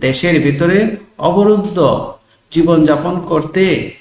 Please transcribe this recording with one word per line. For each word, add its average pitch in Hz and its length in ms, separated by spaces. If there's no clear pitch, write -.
দেশের 147 420
ভিতরে 170 540
অবরুদ্ধ 185 920
জীবনযাপন 165 680
করতে 165 720